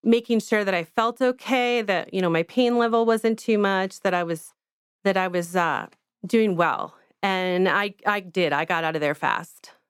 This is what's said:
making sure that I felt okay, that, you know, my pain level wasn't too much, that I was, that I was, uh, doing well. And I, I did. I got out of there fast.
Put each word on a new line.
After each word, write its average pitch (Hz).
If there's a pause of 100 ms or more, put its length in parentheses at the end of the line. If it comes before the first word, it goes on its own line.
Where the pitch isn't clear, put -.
making 226
sure 208
that 190
I 170
felt 233
okay, 247
that, 196
you 190
know, 180
my 165
pain 240
level 233
wasn't 226
too 220
much, 196
that 185
I 180
was, 165 (520)
that 196
I 185
was, 175
uh, 170 (400)
doing 214
well. 165 (260)
And 185
I, 202 (100)
I 208
did. 180
I 147
got 165
out 160
of 151
there 147
fast. - (200)